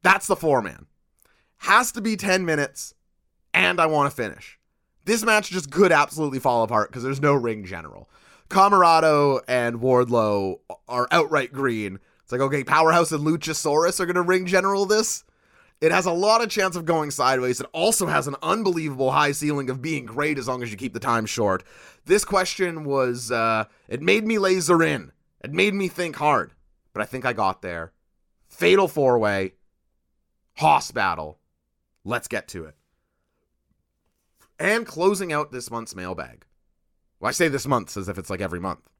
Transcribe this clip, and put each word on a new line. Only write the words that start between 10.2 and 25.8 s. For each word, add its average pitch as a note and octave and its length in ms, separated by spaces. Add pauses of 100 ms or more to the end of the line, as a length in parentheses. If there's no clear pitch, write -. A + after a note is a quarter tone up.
are B2 240
outright C#3+ 420
green. A2 460 (240)
It's - 80
like, B2+ 100
okay, C3+ 220
Powerhouse D#3+ 480
and D3 120
Luchasaurus D#3 760
are F3+ 80
gonna F3+ 160
ring F#3 240
general G3 400
this? G#3+ 360 (580)
It D#3+ 100
has F3 140
a F3+ 60
lot G#3 300
of A3+ 80
chance F#3+ 280
of E3 80
going D#3 260
sideways. B2+ 480
It - 140
also F#3+ 340
has D3 200
an C#3 140
unbelievable D#3+ 680
high D3 220
ceiling C#3+ 360
of C3 120
being C#3+ 240
great C#3 340
as A#2 80
long B2+ 160
as A2+ 80
you G2+ 60
keep A#2+ 160
the A2 80
time A#2 240
short. G2+ 400 (400)
This G3 180
question F3+ 640
was, B2 440
uh, A2+ 360 (240)
it C#3 120
made G3+ 240
me A3 140
laser F3+ 420
in. C#3+ 300 (320)
It C3 80
made F#3+ 220
me G3 160